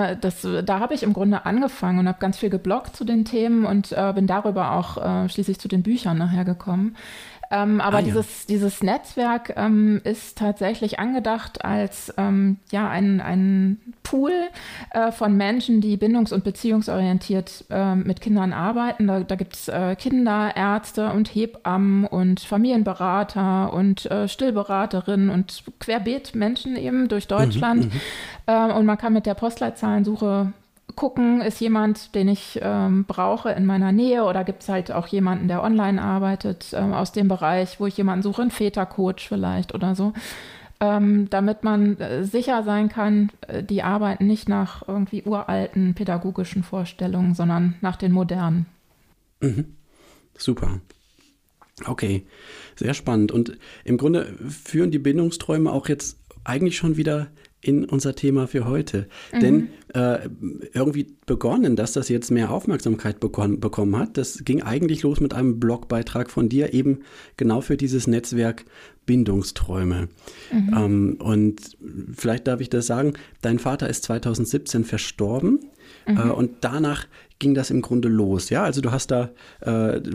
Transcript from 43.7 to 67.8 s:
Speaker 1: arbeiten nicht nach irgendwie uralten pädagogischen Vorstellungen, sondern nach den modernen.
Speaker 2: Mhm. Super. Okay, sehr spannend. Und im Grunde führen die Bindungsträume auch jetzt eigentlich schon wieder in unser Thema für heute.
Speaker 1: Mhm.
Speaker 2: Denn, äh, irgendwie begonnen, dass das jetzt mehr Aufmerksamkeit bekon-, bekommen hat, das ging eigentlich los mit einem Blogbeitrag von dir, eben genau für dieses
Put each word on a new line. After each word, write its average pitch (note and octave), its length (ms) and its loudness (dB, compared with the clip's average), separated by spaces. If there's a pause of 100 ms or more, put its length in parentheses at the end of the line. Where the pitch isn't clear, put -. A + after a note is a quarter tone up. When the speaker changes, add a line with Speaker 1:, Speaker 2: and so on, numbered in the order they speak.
Speaker 1:
arbeiten G3 440 0
nicht G#3+ 220 0
nach G3 380 -2
irgendwie G3 360 -4
uralten F#3+ 720 0
pädagogischen F#3 680 -4
Vorstellungen, F3+ 720 -2
sondern E3+ 460 2
nach F3+ 160 -2
den F#3 160 2
modernen. F3 540 0 (760)
Speaker 2:
Mhm. C3+ 340 -2 (600)
Super. F#2+ 440 0 (1080)
Okay, G2 380 -2 (520)
sehr C3+ 180 -2
spannend. A2 380 2
Und A#2 260 0 (260)
im B2 120 0
Grunde D#3 300 2 (220)
führen D#3+ 420 -2
die D3+ 100 0
Bindungsträume D#3 720 0
auch C#3 160 -2
jetzt - 300 -6 (260)
eigentlich E3 320 0
schon D#3+ 200 0
wieder D3+ 320 -2 (320)
in C#3 260 2
unser C3+ 280 0
Thema C3+ 320 2
für B2 200 -2
heute. B2+ 420 -2 (240)
Speaker 1:
Mhm. A#3+ 80 2
Speaker 2:
Denn, - 280 6 (260)
äh, B2 340 0 (460)
irgendwie C#3+ 500 -2
begonnen, C3+ 520 2
dass A2 160 0
das C3 180 -2
jetzt A#2+ 200 0
mehr A#2 200 4
Aufmerksamkeit A#2+ 680 -2
bekon-, G#2 380 0
bekommen G#2 400 0
hat, - 200 -4
das - 260 -6
ging C#3 180 0
eigentlich D#3 400 0
los C#3+ 180 2
mit C#3+ 120 2
einem B2 280 2
Blogbeitrag A#2+ 680 -2
von A#2+ 200 2
dir, C#3 240 2
eben C3+ 260 2 (380)
genau A#2 240 2
für C#3+ 160 0
dieses C3 280 0